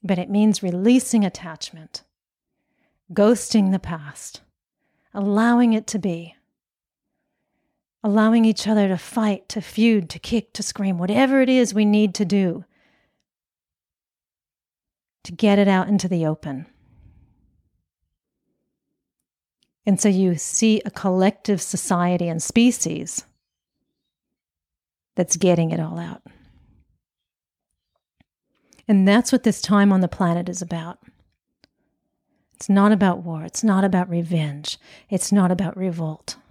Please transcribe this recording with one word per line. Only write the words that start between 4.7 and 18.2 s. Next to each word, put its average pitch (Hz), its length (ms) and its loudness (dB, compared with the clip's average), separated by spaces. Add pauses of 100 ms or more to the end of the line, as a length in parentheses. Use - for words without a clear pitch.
allowing 226 600 2
it 220 140 -2
to 208 120 -6
be, 170 360 -6 (1700)
allowing 220 400 2
each 220 240 0
other 208 200 2
to 185 100 -2
fight, 214 520 -4
to 214 120 -8
feud, 214 480 0
to - 100 -16
kick, - 340 -6
to 208 100 -10
scream, 196 340 -4
whatever 247 440 2
it 262 80 2
is 254 240 2
we 214 120 2
need 208 300 2
to 208 100 -2
do 185 400 -2 (2500)
to - 80 -18
get 202 260 2
it 202 100 4
out 190 200 2
into 196 200 0
the 170 180 -2
open. 151 420 -6 (3250)